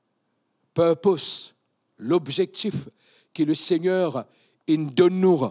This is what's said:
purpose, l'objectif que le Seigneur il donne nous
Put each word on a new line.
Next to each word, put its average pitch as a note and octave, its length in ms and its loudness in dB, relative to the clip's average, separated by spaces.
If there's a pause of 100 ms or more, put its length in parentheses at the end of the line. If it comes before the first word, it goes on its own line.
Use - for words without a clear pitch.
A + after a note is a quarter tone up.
(720)
purpose, E3 840 -2 (420)
l'objectif C#3 880 -4 (460)
que D#3+ 100 -2
le D3 100 2
Seigneur E3+ 720 -2 (420)
il D#3 260 0
donne F3+ 260 4
nous E3 320 4